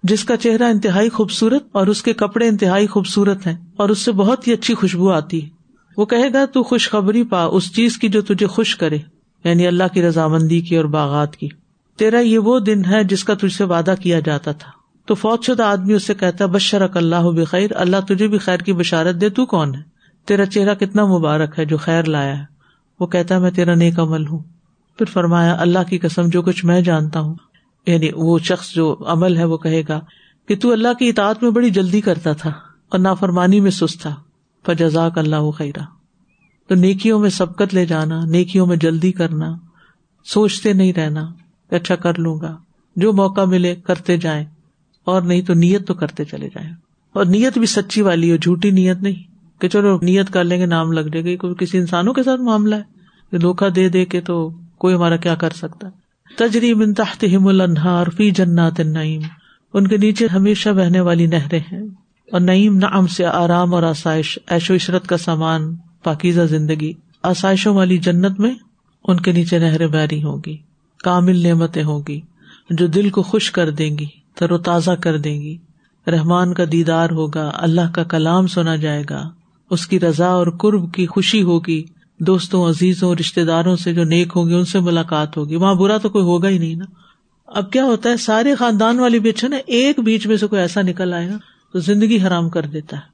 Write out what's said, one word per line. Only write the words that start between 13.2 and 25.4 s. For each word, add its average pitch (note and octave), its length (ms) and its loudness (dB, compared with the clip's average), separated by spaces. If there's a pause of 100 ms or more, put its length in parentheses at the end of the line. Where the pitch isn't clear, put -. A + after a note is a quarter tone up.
کا G#3 100 0
تجھ G3 180 -2
سے G3+ 120 -2
وعدہ F3 360 0
کیا E3+ 200 0
جاتا D3+ 320 -4
تھا۔" - 180 -14 (360)
تو A3 80 0
فوت A3+ 300 -2
شدہ A#3+ 180 0
آدمی G3+ 300 0
اس G3+ 100 2
سے G#3 120 -4
کہتا F3+ 300 -2
ہے، G3 40 0
"بشرک F#3+ 480 0
اللہ E3+ 200 0
بخیر، E3+ 580 0
اللہ F3+ 220 0 (120)
تجھے G3+ 200 0
بھی G#3 100 0
خیر F#3 200 -2
کی F#3 140 -4
بشارت E3+ 480 0
دے، G#3 80 2
تو B3 180 0
کون D#3 280 -2
ہے؟ C#3 60 -12 (460)
تیرا G3 200 2
چہرہ G3+ 280 0
کتنا G3 300 0
مبارک D#3 540 0
ہے D#3+ 60 0
جو D#3 120 -2
خیر E3 280 0
لایا C#3+ 340 -2
ہے۔" C#3+ 60 -10 (560)
وہ F3 60 -2
کہتا F3 280 -2
ہے، F#3 60 2
"میں F3+ 100 2
تیرا F3 240 0
نیک E3+ 240 2
عمل D#3+ 280 -2
ہوں۔" D#3 120 -6 (600)
پھر A3+ 80 0
فرمایا، E3+ 520 2